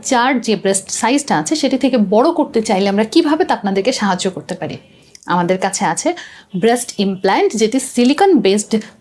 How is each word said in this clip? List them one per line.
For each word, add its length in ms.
যার 380
যে 140
ব্রেস্ট 360
সাইজটা 460
আছে 180
সেটি 220
থেকে 200
বড় 340
করতে 300
চাইলে 280
আমরা 140
কিভাবে 420
তা 80
আপনাদেরকে 380
সাহায্য 400
করতে 220
পারি? 240
আমাদের 320
কাছে 280
আছে 280
ব্রেস্ট 440
ইমপ্ল্যান্ট, 560
যেটি 240
সিলিকন 580
বেসড 380